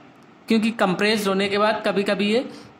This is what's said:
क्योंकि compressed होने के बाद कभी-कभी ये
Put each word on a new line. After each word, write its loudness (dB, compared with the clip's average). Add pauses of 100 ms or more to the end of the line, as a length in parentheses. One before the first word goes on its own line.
(480)
क्योंकि 2
compressed 0
होने 0
के -2
बाद 0
कभी-कभी 0
ये 0 (300)